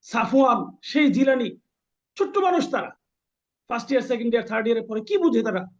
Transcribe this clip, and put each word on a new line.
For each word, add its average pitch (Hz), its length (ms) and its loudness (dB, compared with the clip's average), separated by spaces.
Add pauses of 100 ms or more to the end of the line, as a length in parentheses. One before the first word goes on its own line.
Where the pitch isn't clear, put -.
সাফওয়ান, 247 800 2
সেই 294 300 2
জিলানি, 262 440 0 (600)
ছোট্ট 392 200 -2
মানুষ 359 320 0
তারা, 214 200 -6 (760)
ফার্স্ট 233 220 -8
ইয়ার, 262 120 2
সেকেন্ড 233 320 -2
ইয়ার, 226 120 0
থার্ড 220 200 -4
ইয়ারের 226 220 0
পরে 220 120 -4
কি 392 180 -2
বুঝে 247 240 2
তারা? 185 240 -4 (140)